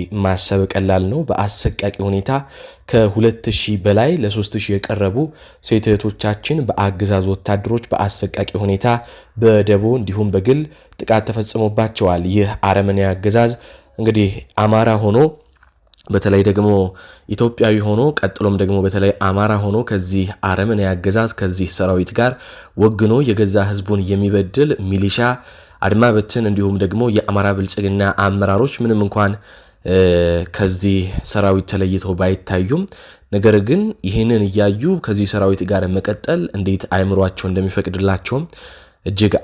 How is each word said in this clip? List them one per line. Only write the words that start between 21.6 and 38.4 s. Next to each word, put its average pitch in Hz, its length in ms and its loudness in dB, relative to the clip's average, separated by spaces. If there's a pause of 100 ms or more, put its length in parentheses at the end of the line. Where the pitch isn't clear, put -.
ሰራዊት 92 420 -2
ጋር 123 220 0 (420)
ወግኖ 107 460 2
የገዛ 104 420 0
ህዝቡን 101 400 -2
የሚበድል 101 680 0 (140)
ሚሊሻ፣ 95 340 -2 (640)
አድማ 101 280 2
በትን 107 360 0
እንዲሁም 101 320 0
ደግሞ 98 300 0
የአማራ 101 440 0
ብልጽግና 98 500 -2 (160)
አመራሮች 98 580 0
ምንም 113 240 0
እንኳን 101 320 0 (1160)
ከዚህ 98 460 0 (280)
ሰራዊት 95 420 0
ተለይተው 95 480 -2
ባይታዩም፣ 95 680 -2 (500)
ነገር 107 280 4
ግን 139 220 0 (220)
ይህንን 110 380 0
እያዩ 101 400 0 (180)
ከዚህ 101 280 -2
ሰራዊት 98 360 0
ጋር 92 240 -2
መቀጠል 104 540 -2 (100)
እንዴት 98 360 -4
አእምሯቸው 95 580 0
እንደሚፈቅድላቸውም 95 960 -2 (640)